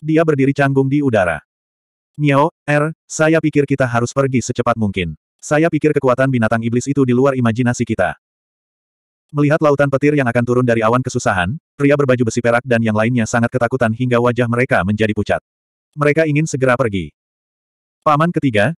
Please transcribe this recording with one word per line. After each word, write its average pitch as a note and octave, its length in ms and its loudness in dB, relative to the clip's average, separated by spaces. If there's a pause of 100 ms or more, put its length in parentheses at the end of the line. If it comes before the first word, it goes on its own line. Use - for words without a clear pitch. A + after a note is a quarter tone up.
Dia D#3 240 2
berdiri C#3 240 2
canggung C3+ 400 0
di D3 80 0
udara. G2+ 400 0 (800)
"Miao, D3 320 2 (160)
Er, D3 240 0 (160)
saya D#3+ 320 2
pikir D3 240 0
kita C#3 240 0
harus A#2+ 240 -2
pergi C3 320 0
secepat A#2 320 -2
mungkin. F#2+ 400 -4 (240)
Saya D#3 320 0
pikir D3+ 240 0
kekuatan C3 320 2
binatang A#2 400 0
iblis B2 240 -2
itu C#3 160 0
di B2 80 2
luar C3 240 2
imajinasi A#2+ 480 0
kita." F#2 320 -4 (1120)
Melihat D3 320 0
lautan C#3+ 240 2
petir C#3 320 0
yang C3 80 0
akan A#2 160 0
turun A#2+ 240 0
dari A#2 160 0
awan A#2+ 220 0
kesusahan, G#2+ 500 -2 (240)
pria C#3+ 160 2
berbaju B2+ 320 2
besi A#2 160 -4
perak A#2+ 240 0
dan A#2 160 2
yang A2 160 0
lainnya A2+ 300 0
sangat A#2 240 0
ketakutan A#2+ 420 -2
hingga B2 240 0
wajah A#2+ 320 0
mereka A#2+ 320 0
menjadi G#2+ 320 -2
pucat. G2+ 240 -2 (560)
Mereka D3 320 0
ingin D3+ 220 0
segera C3 260 -2
pergi. G2 400 -4 (880)
"Paman D#3 320 2
ketiga, B2+ 440 0